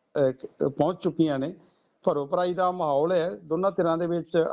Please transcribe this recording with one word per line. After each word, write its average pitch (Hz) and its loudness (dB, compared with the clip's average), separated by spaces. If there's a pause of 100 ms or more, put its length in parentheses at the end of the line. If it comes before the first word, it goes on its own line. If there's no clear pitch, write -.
(160)
ਅਹ, - 4
ਕ-, - -4
ਪਹੁੰਚ 151 0
ਚੁੱਕੀਆਂ 156 0
ਨੇ। 151 -6 (500)
ਭਰੋ 147 0
ਭਰਾਈ 180 -2
ਦਾ 180 0
ਮਾਹੌਲ 160 0
ਹੈ, 175 0
ਦੋਨਾਂ 185 -2
ਧਿਰਾਂ 165 0
ਦੇ 170 -2
ਵਿੱਚ 165 0